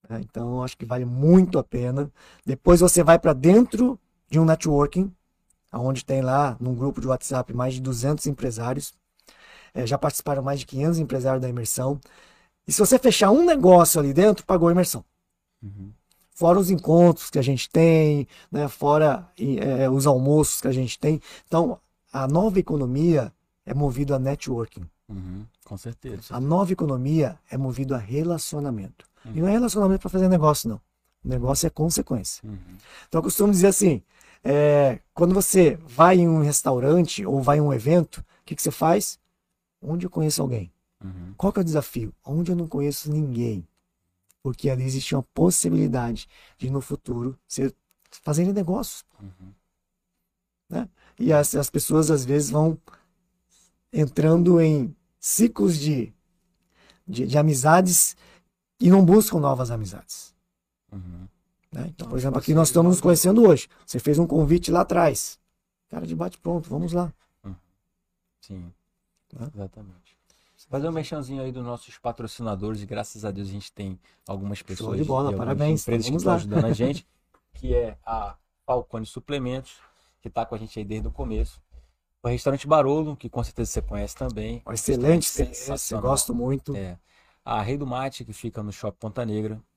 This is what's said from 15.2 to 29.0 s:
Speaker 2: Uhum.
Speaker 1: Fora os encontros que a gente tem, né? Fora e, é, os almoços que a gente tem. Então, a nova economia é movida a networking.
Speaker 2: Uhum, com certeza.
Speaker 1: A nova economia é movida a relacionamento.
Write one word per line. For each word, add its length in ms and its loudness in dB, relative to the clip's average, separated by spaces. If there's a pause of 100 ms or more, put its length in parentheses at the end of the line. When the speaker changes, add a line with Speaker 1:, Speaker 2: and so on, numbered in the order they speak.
Speaker 2:
Uhum. 260 -16 (460)
Speaker 1:
Fora 240 4
os 100 0
encontros 640 4
que 80 0
a 20 2
gente 260 -2
tem, 600 4 (240)
né? 160 -4
Fora 600 0 (120)
e, 180 -2
é, 320 -2
os 160 0
almoços 560 2
que 60 -4
a 40 0
gente 280 -4
tem. 200 0 (280)
Então, 320 -2 (340)
a 140 -4
nova 320 2
economia 760 0 (320)
é 80 -10
movida 440 -2
a 20 -2
networking. 680 -8 (220)
Speaker 2:
Uhum, 360 -14 (180)
com 140 -16
certeza. 460 -16 (120)
Speaker 1:
A 40 -8
nova 320 0
economia 680 -2 (100)
é 80 -8
movida 380 -6
a 40 -6
relacionamento. 1040 -8 (200)